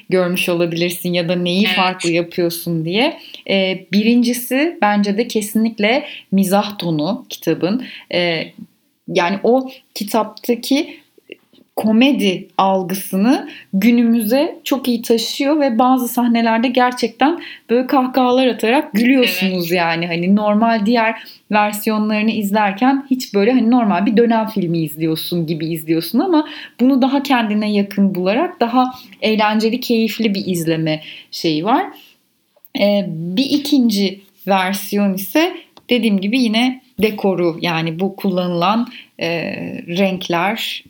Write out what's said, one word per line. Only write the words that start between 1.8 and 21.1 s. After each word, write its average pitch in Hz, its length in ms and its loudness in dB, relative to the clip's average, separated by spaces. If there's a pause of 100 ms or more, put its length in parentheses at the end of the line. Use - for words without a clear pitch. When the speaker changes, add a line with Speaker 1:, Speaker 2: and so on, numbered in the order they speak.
Speaker 1:
yapıyorsun 170 760 -2
diye. 240 340 -2 (300)
E, 190 420 0
birincisi 247 920 2
bence 208 360 2
de 247 100 0
kesinlikle 220 800 0 (240)
mizah 196 460 2
tonu 170 520 -4
kitabın. 180 540 -2 (300)
E, 170 340 -2 (600)
yani 175 360 0
o 262 260 2 (260)
kitaptaki 233 1040 -2 (760)
komedi 220 720 2 (100)
algısını 190 920 0 (240)
günümüze 233 920 2
çok 262 240 -2
iyi 233 140 0
taşıyor 269 580 0
ve 262 200 2
bazı 254 280 4
sahnelerde 233 600 2
gerçekten 247 720 0 (300)
böyle 254 180 2
kahkahalar 254 600 2
atarak 240 460 0
gülüyorsunuz 202 800 2
Speaker 2:
Evet. 185 60 2
Speaker 1:
yani. 170 300 0
Hani 175 280 2
normal 214 500 2
diğer 226 300 2 (360)